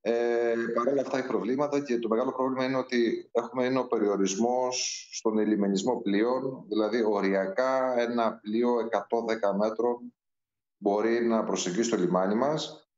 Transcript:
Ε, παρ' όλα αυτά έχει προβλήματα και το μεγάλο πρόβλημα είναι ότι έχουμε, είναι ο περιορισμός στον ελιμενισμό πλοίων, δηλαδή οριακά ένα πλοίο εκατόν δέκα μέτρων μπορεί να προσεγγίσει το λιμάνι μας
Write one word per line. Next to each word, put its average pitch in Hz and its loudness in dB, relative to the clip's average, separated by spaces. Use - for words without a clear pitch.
Ε, 117 2
παρ' 120 2
όλα 139 2
αυτά 131 -2
έχει 127 -4
προβλήματα 131 0
και 123 -2
το 113 -4
μεγάλο 123 0
πρόβλημα 131 -2
είναι 131 -2
ότι 120 0
έχουμε, 123 -2
είναι 131 2
ο 123 -2
περιορισμός 113 0
στον 110 -2
ελιμενισμό 101 2
πλοίων, 120 -2
δηλαδή 107 0
οριακά 110 0
ένα 117 0
πλοίο 120 0
εκατόν 113 -2
δέκα 107 0
μέτρων 110 0
μπορεί 107 2
να 113 2
προσεγγίσει 92 0
το 110 2
λιμάνι 92 2
μας 147 -2